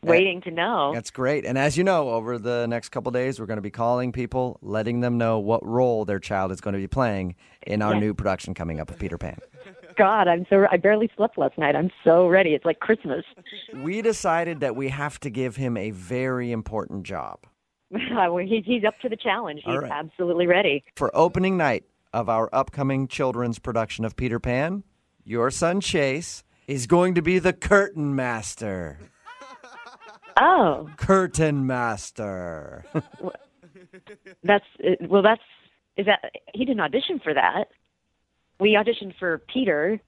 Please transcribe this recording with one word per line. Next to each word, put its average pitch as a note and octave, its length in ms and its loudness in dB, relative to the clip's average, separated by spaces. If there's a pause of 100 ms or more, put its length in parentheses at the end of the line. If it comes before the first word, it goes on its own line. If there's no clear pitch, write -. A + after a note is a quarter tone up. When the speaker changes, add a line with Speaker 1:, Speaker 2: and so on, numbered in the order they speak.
Speaker 1:
a- D#3+ 40 -4
Speaker 2:
waiting F3+ 360 4
to F3 80 -8
know. E3 420 0
Speaker 1:
That's A#2 180 -8
great. C3 340 -2
And B2+ 120 -2
as C#3 200 2
you F3 60 2
know, E3 280 2
over A#2 260 -4
the A#2+ 280 -2
next A#2 240 -4
couple B2+ 220 -6
days, B2+ 300 -2
we're A2 40 -8
gonna G#2+ 140 -6
be G2+ 120 -8
calling B2 420 0
people, B2+ 480 -4
letting A2 400 -2
them A#2+ 160 0
know A2+ 200 2
what G#2+ 280 0
role A#2 400 2
their G2 140 -2
child F#2+ 340 -2
is F#2 80 -10
gonna G2+ 160 -4
be F#2+ 100 -4
playing G2 480 -2 (280)
in G#2 180 -2
our G#2+ 140 2
Speaker 2:
Yes. G#2 80 2
Speaker 1:
new G#2+ 100 0
production F#2+ 400 -4
coming E2 260 -6
up D#2 100 -8
of D#2+ 100 -14
Peter E2+ 180 -6
Pan. - 200 -10 (600)
Speaker 2:
God, G3+ 300 4
I'm F3 200 2
so, G3 240 6
I F3+ 60 2
barely G#3+ 400 4
slept G#3+ 220 0
last C3+ 180 0
night. D3 180 2
I'm E3+ 140 0 (140)
so F3 240 8
ready. F3 260 6
It's C#3 120 -2
like E3 160 0
Christmas. F3 440 -2 (240)
<laughs> - 240 -20
Speaker 1:
We E3+ 300 -4
decided E3+ 560 0
that B2+ 160 -2
we C3+ 140 -4
have C#3+ 320 -6
to C3+ 100 -6
give B2 240 -4
him B2+ 200 -2
a G#2 140 -4
very A#2+ 640 -4
important G#2+ 520 -6
job. C2 360 -10 (280)
Speaker 2:
<laughs> - 240 -20
Well, G#3 460 -2
he's, F#3+ 260 -2
he's A3+ 200 0
up G#3+ 160 0
to B3+ 100 -4
the A3 60 -4
challenge. G3 500 -4
He's B2 80 -4
Speaker 1:
All C3+ 60 -2
right. C3+ 120 -6
Speaker 2:
absolutely E3+ 540 -2
ready. E3+ 380 2 (120)
Speaker 1:
For C3 220 0
opening F#3 400 4
night C#3 280 2 (280)
of A#2 160 0
our A2+ 240 2
upcoming C3+ 540 0
children's A#2+ 500 -2
production A2+ 480 -4
of A2 100 -6
Peter A#2+ 240 -2
Pan, D3+ 440 -2 (420)
your A#2 240 0
son F3 320 0
Chase D3 600 -2 (240)
is C3 180 -4
going F3 300 4
to E3+ 80 2
be F3+ 160 4
the F3+ 140 2
curtain F#3 640 2
master. G#2 840 -6 (1400)
Speaker 2:
Oh. G3 580 2
Speaker 1:
Curtain D#3+ 680 2
master. F#2+ 1200 -6
<laughs> - 300 -8
Speaker 2:
Wha-, F3+ 120 -8 (1120)
that's, G3+ 220 4 (200)
uh, F#3 60 4 (180)
well, F#3+ 140 6
that's, G#3+ 180 6 (540)
is G3 100 -2
that, - 260 0 (220)
he A#3 120 -2
didn't A#3+ 160 0
audition A#3 420 -2
for D#3 100 -2
that. C3+ 360 2 (880)
We G#3 140 4
auditioned G#3 460 0
for E3+ 180 -2 (160)
Peter G3 540 0